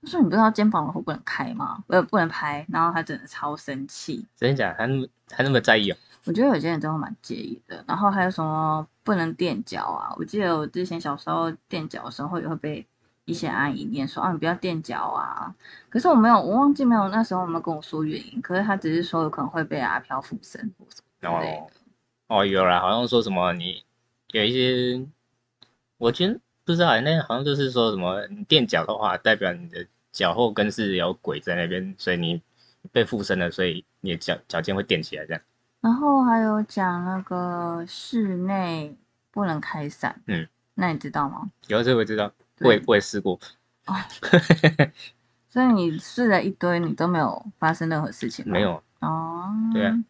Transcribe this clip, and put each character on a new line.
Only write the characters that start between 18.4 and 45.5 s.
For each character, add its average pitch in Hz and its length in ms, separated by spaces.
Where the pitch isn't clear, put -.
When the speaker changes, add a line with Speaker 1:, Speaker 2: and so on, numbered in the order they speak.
Speaker 1:
可 180 160
是 190 60
他 208 120
只 165 200
是 170 80
说 170 220
有 151 40
可 151 140
能 - 80
会 165 120
被 156 160
阿 117 220
飘 - 180
附 - 220
身 - 180
或 - 100
什 - 140
么 85 380
之 80 40
类 80 80
的。 78 60
Speaker 2:
哦。 - 800
哦， 98 80
有 95 180
啦， 90 160
好 92 100
像 117 160
说 120 160
什 107 80
么 90 220
你 87 320
有 110 140
一 107 80
些， 127 560
我 117 120
觉 175 160
得 240 140
不 175 80
知 170 100
道 170 80
欸， 113 100
那 156 220
好 - 120
像 131 100
就 143 120
是 139 140
说 117 200
什 104 60
么 92 320
你 104 160
垫 147 200
脚 92 220
的 107 80
话， 104 220
代 110 180
表 95 180
你 87 160
的 85 160
脚 90 200
后 113 200
跟 104 180
是 98 240
有 87 200
鬼 76 260
在 87 160
那 87 100
边， 92 320
所 - 140
以 87 40
你 85 240
被 120 120
附 104 200
身 98 160
了， 87 100
所 92 140
以 87 200
你 92 120
的 85 60
脚， 82 280
脚 - 140
尖 95 160
会 98 80
垫 170 180
起 - 140
来 78 100
这 80 60
样。 80 100
Speaker 1:
然 226 120
后 277 300
还 233 160
有 214 240
讲 180 420
那 185 180
个 175 680
室 208 480
内 175 600
不 202 120
能 160 160
开 147 280
伞。 - 380
Speaker 2:
嗯。 82 200
Speaker 1:
那 180 180
你 151 60
知 143 120
道 143 180
吗？ - 220
Speaker 2:
有， 110 160
这 123 140
我 113 80
知 107 120
道， 104 140
Speaker 1:
对。 - 120
Speaker 2:
我 120 40
也， 104 140
我 117 80
也 101 60
试 101 200
过。 92 200
Speaker 1:
哦。 190 100
Speaker 2:
<laughs> - 800